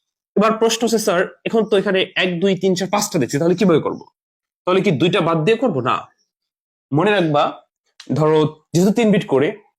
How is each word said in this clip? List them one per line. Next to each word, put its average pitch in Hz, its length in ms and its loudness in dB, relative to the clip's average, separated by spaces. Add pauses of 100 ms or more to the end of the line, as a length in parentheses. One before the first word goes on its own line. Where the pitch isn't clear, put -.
(360)
এবার 214 220 2
প্রশ্ন 226 260 0
হচ্ছে, 226 160 0
"স্যার, 190 460 -2
এখন 214 200 0
তো 214 120 0
এখানে 190 380 -2
এক, 180 240 -2
দুই, 190 160 0
তিন, 185 200 0
চার, 185 160 -4
পাঁচটা 208 280 -2
দেখছি, 135 200 -2
তাহলে 170 160 0
কিভাবে 175 260 2
করবো? - 240 -8 (600)
তাহলে 185 160 2
কি 196 100 0
দুইটা 175 300 0
বাদ 165 220 0
দিয়ে 220 140 2
করবো?" 202 240 -2
না, 117 260 -4 (840)
মনে 175 180 2
রাখবা, 147 500 0 (520)
ধরো 156 500 0 (100)
যেহেতু 190 200 4
তিন 220 180 2
বিট 180 160 0
করে, 143 300 0 (220)